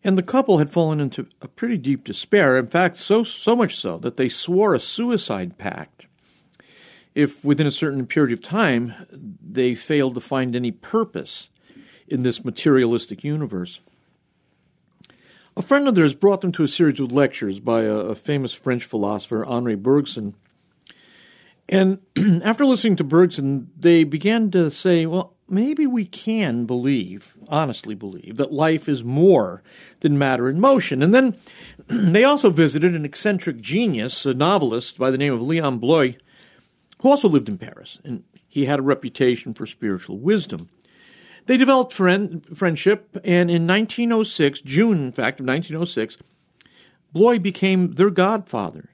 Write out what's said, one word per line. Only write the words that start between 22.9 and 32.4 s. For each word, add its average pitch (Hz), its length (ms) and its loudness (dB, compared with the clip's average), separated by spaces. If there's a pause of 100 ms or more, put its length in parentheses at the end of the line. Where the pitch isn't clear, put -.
to 175 60 -2
Bergson, 139 760 2
they 165 260 6
began 185 480 0
to 170 180 2
say, 165 360 0
"Well, 180 300 -6 (120)
maybe 285 380 0
we 240 200 -2
can 170 600 -4
believe, 120 720 -4 (100)
honestly 131 480 -4
believe, 101 420 -14
that 135 140 -2
life 160 380 0
is 127 140 -2
more 123 580 2 (400)
than 147 160 2
matter 131 320 0
in 156 100 -2
motion." 214 440 2
And 185 100 4
then 262 240 4 (240)
<clears throat> - 260 -20
they 208 360 4
also 285 260 4